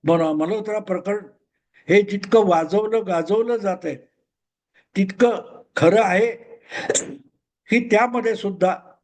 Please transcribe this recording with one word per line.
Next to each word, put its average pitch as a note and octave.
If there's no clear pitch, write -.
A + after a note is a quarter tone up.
मल-, D#3+
मल्होत्रा G#3
प्रकरण G3+
हे G3
जितकं G3+
वाजवलं G3
गाजवलं G3+
जातंय, F#3
तितकं G3
खरं F#3
आहे G#3+
की A#3+
त्यामध्ये A3+
सुद्धा F#3